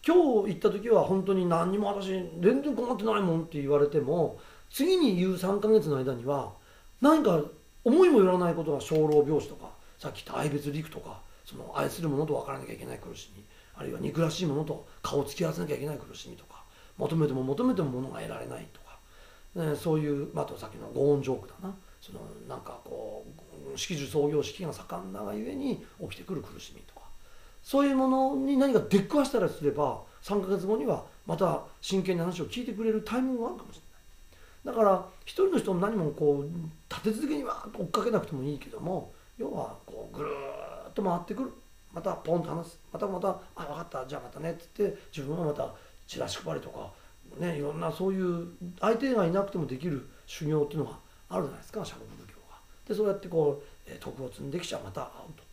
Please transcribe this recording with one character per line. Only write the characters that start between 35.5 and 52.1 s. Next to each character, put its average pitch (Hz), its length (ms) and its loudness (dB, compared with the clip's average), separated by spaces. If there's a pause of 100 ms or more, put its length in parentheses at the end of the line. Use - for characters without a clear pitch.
の 311 80 4
人 196 160 0
も 175 60 2
何 214 160 2
も 156 160 0
こ 143 340 2
う、 156 40 -8 (380)
立 - 140 -8
て 220 100 2
続 262 160 -2
け 294 80 0
に 285 60 -4
わ 240 120 -4
ー - 140 -10
っ - 40 -14
と - 80 -10
追 185 40 -2
っ - 60 -8
か 202 140 0
け 233 80 2
な 190 80 4
く - 80 -8
て 160 60 -8
も 131 100 -4
い 147 100 -2
い 135 40 -8
け - 120 -16
ど - 100 -12
も、 175 320 -6 (260)
要 226 140 -4
は 110 240 -8 (100)
こ 110 260 -14
う、 - 40 -14
ぐ 147 80 -6
る 147 60 -6 (560)
ー - 40 -16
っ - 20 -20
と 214 100 -2
回 175 160 2
っ 170 60 -6
て 208 100 -8
く 262 100 -4
る。 247 80 -8 (400)
ま 170 100 -10
た 185 100 -2
ポ 165 240 0
ン 165 60 0
と 147 80 -6
話 165 140 -6
す。 - 160 -18 (120)
ま 165 60 -8
た 202 80 -2
ま 190 120 -4
た、 180 100 0 (280)
「あ、 165 80 -10
わ 143 120 -8
か 165 60 -10
っ - 60 -12
た。 131 180 -6
じ 139 80 -10
ゃ - 40 -6
あ - 20 -8
ま - 80 -14
た 143 120 -14
ね」 160 120 -4
っ - 20 -6
て - 120 -16 (100)
言 202 120 2
っ - 20 0
て、 - 80 -10 (180)
自 139 100 -6
分 160 120 -4
は 170 80 -2
ま 147 80 0
た - 180 -4 (340)
チ - 120 -12
ラ - 100 -4
シ - 100 -6
配 - 180 -6
り - 40 -4
と - 100 -14
か、 - 220 -12 (460)
ね、 170 180 -2
い 147 40 -4
ろ 147 120 -2
ん 156 80 -6
な 165 100 -2
そ 180 180 -2
う 190 40 0
い 190 80 0
う 175 280 -2 (320)
相 226 160 4
手 262 180 0
が 202 120 4
い 165 60 2
な 196 100 2
く 202 100 -4
て 185 60 -2
も 151 80 0
で 131 120 -6
き 151 80 -6
る 139 220 -4 (180)
修 - 200 -8
行 151 160 2
っ 147 40 2
て 156 80 -10
い - 20 -4
う 151 40 -2
の 131 60 0
が 110 120 -12 (320)
あ 180 80 -2
る 175 60 -2
じ - 40 -6
ゃ - 40 -8
な - 60 -14
い - 20 -16
で - 60 -20
す - 60 -18
か、 - 120 -8
釈 - 160 -14
迦 - 40 -16 (160)